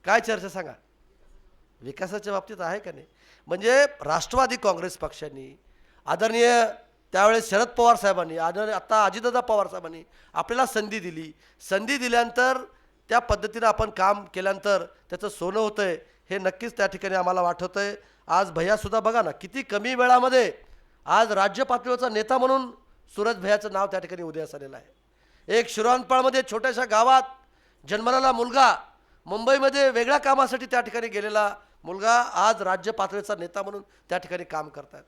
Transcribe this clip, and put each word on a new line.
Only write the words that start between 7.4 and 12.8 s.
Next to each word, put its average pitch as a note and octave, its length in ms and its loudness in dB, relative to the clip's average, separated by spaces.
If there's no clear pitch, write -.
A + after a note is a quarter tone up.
शरद A3 180 2
पवार A#3 280 4
साहेबांनी, F3 420 -2
आदरणीय G3 360 -4
आता G#3+ 300 2
अजितदादा A#3 360 0
पवार G#3+ 260 0
साहेबांनी E3 360 -12
आपल्याला A#3 320 0
संधी G#3+ 320 -4
दिली. D#3+ 340 -10
संधी A3 360 -2
दिल्यानंतर B3 640 0